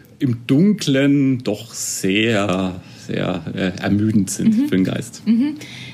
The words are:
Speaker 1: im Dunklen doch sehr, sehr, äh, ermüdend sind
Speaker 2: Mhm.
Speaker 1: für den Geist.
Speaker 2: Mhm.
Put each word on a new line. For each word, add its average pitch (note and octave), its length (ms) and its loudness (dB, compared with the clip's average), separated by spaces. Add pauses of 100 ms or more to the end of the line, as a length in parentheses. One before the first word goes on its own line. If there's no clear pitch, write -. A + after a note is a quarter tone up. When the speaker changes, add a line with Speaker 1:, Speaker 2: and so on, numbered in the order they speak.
(180)
Speaker 1:
im B2 280 0
Dunklen C#3 1000 4
doch - 300 -6
sehr, G2 1040 0 (260)
sehr, F#2 360 -4 (120)
äh, F#2 280 -4
ermüdend G#2 480 2
sind - 260 2
Speaker 2:
Mhm. C#4+ 120 2
Speaker 1:
für F#2+ 80 0
den F#2+ 80 4
Geist. - 420 -6
Speaker 2:
Mhm. B3+ 300 2 (360)